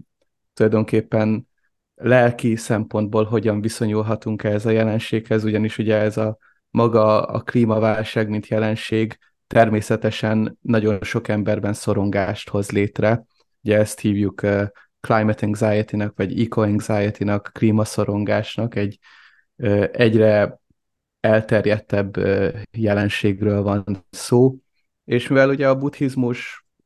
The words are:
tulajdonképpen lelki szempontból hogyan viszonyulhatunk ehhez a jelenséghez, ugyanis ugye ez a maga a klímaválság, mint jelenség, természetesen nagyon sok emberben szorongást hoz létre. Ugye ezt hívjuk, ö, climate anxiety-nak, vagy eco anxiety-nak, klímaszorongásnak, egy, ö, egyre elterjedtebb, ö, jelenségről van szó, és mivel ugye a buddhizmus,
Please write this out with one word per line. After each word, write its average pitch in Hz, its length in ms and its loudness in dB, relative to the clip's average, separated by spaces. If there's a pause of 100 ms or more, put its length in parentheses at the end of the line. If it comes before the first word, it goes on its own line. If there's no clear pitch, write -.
(540)
tulajdonképpen 110 920 0 (460)
lelki 120 640 2
szempontból 110 680 -2
hogyan 107 360 0
viszonyulhatunk 107 840 -4
ehhez 107 220 -2
a 113 40 2
jelenséghez, 110 720 0
ugyanis 107 340 -2
ugye 110 180 2
ez 107 200 0
a 110 220 -4 (320)
maga 113 520 4
a 110 180 -4
klímaválság, 110 880 0
mint 107 200 -6
jelenség, 110 720 -2 (280)
természetesen 110 1120 0
nagyon 107 420 0
sok - 260 -4
emberben 104 440 -2
szorongást 101 760 -2
hoz 101 220 -4
létre. 104 540 0 (380)
Ugye 107 160 2
ezt 107 220 -2
hívjuk, 101 420 -2
ö, 101 220 0 (360)
climate 107 460 0
anxiety-nak, 104 680 -2
vagy 95 240 -2
eco 113 200 -2
anxiety-nak, 104 920 -2
klímaszorongásnak, 107 1200 -2
egy, 101 240 -4 (580)
ö, 101 360 2
egyre 107 680 2 (600)
elterjedtebb, 107 960 0
ö, 98 320 0 (220)
jelenségről 101 920 0
van 101 480 -4
szó, 127 440 2 (500)
és 120 240 -2
mivel 135 200 4
ugye 139 200 0
a 135 80 4
buddhizmus, 131 880 -4 (200)